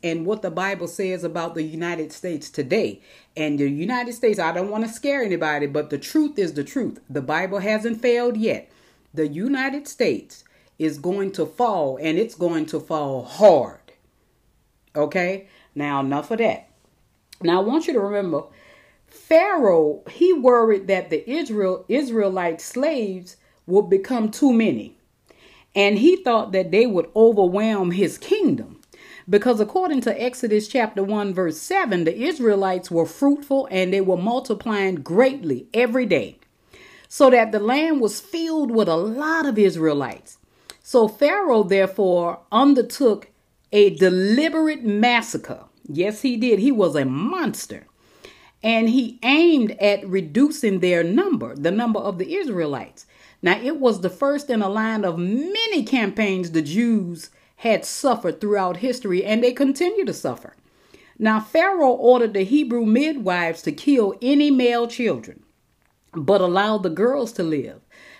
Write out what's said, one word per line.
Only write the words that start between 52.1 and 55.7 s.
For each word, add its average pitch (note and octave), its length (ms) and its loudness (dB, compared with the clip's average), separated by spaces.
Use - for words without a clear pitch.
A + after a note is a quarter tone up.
the F3 180 -6
Israelites. E3 720 -6
Now, F#3+ 200 0
it C#4+ 160 -4
was A#3 220 2
the F3 100 -2
first C#4 400 -2
in A3+ 120 0
a G3 80 -2
line A3 340 -2
of E3+ 140 -2
many D#4+ 640 -2